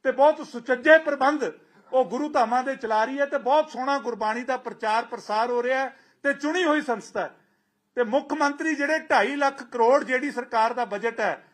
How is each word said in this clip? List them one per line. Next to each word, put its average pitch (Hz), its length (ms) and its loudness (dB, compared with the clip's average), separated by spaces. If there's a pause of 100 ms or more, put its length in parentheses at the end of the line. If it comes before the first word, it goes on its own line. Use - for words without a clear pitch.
ਤੇ 254 60 2
ਬਹੁਤ 294 360 2
ਸੁਚੱਜੇ 254 500 4
ਪ੍ਰਬੰਧ, 285 460 0 (480)
ਉਹ 254 140 2
ਗੁਰੂ 254 240 -4
ਧਾਮਾਂ 247 340 0
ਦੇ 269 120 -4
ਚਲਾ 220 300 0
ਰਹੀ 269 140 -6
ਹੈ 277 60 2
ਤੇ 285 120 -4
ਬਹੁਤ 294 320 2
ਸੋਹਣਾ 269 300 -2
ਗੁਰਬਾਣੀ 220 440 -4
ਦਾ 254 140 -4
ਪ੍ਰਚਾਰ 226 480 -2
ਪ੍ਰਸਾਰ 220 460 -4
ਹੋ 240 120 0
ਰਿਹਾ 262 160 0
ਹੈ 262 160 -4 (280)
ਤੇ 277 100 2
ਚੁਣੀ 311 300 -2
ਹੋਈ 302 180 2
ਸੰਸਥਾ 220 400 -4
ਹੈ। 156 120 -8 (640)
ਤੇ 247 60 2
ਮੁੱਖ 285 300 0
ਮੰਤਰੀ 302 420 0
ਜਿਹੜੇ 285 260 0
ਢਾਈ 269 340 2
ਲੱਖ 277 280 -2
ਕਰੋੜ 240 400 4
ਜਿਹੜੀ 254 280 -2
ਸਰਕਾਰ 233 420 0
ਦਾ 240 120 -2
ਬਜਟ 208 340 -6
ਹੈ, 185 240 -2 (100)